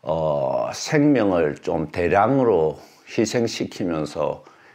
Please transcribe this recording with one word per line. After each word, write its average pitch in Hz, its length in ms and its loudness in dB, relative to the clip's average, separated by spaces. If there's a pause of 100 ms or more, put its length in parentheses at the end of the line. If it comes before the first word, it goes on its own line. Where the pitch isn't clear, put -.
어, 71 720 -2
생명을 104 800 2
좀 82 360 -4
대량으로 95 880 2 (300)
희생시키면서 85 1400 -4 (300)